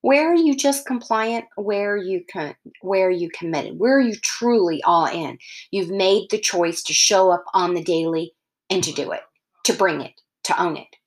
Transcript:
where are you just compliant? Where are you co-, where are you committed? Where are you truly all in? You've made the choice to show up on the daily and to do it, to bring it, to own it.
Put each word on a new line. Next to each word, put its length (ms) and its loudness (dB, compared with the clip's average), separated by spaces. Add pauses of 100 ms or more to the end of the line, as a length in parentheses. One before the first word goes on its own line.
where 280 4
are 60 4
you 180 4
just 320 0
compliant? 600 -4 (100)
Where 380 -2
are 80 -4
you 300 -6
co-, 220 -8 (280)
where 260 2
are 20 2
you 200 -2
committed? 500 -6
Where 160 4
are 40 6
you 140 2
truly 720 0
all 220 4
in? 320 -6 (340)
You've 180 -4
made 400 2
the 80 -2
choice 460 -2
to 80 -6
show 380 4
up 220 0
on 220 0
the 80 -2
daily 500 -2 (380)
and 140 0
to 80 -6
do 180 -6
it, 120 -8 (420)
to 80 0
bring 280 0
it, 120 -12 (320)
to 180 -2
own 140 -2
it. 200 -18 (100)